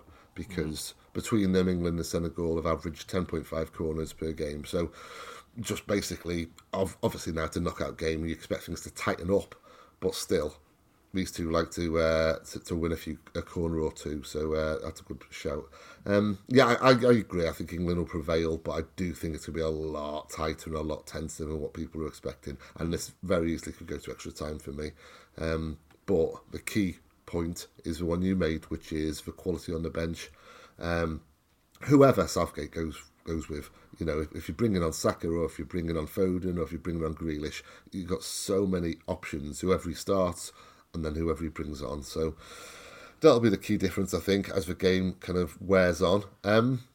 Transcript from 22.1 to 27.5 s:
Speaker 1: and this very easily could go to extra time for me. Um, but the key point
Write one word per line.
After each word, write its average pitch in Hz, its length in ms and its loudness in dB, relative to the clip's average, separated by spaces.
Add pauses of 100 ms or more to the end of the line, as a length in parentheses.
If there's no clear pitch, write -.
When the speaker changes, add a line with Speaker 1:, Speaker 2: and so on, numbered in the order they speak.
Speaker 1:
and 82 160 -2
this - 200 -6 (100)
very 85 300 2
easily 78 200 -8
could 85 140 -16
go 80 100 -8
to - 140 -12
extra 76 200 -12
time 76 280 -8
for 73 140 -12
me. 76 180 -6 (480)
Um, 80 380 -2 (280)
but 85 280 4 (180)
the - 80 -8
key 95 380 0 (280)
point 85 420 -4 (160)